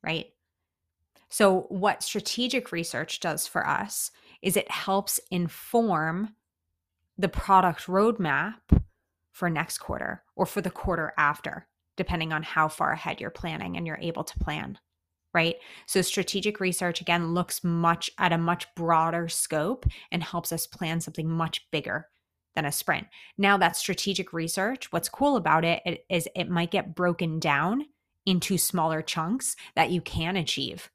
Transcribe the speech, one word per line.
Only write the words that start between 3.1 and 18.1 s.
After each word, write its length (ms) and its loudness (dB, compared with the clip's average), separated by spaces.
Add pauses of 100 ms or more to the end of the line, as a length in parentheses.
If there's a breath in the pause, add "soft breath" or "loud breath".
does 300 -4
for 180 -2
us 460 -2 (300 loud breath)
is 140 2
it 140 -2
helps 480 0 (140)
inform 1000 0 (840)
the 100 0
product 580 4
roadmap 680 2 (760)
for 180 -2
next 280 -4
quarter 440 -6 (140)
or 100 2
for 140 -4
the 100 -2
quarter 460 -2
after, 500 0 (300)
depending 360 -2
on 100 -2
how 260 2
far 240 0
ahead 280 -6
you're 100 -6
planning 460 -6
and 100 -4
you're 140 -6
able 220 -4
to 160 -8
plan, 400 -4 (560)
right? 220 2 (300 loud breath)
So 160 2
strategic 580 -2
research, 400 0
again, 340 0
looks 300 -2
much 540 2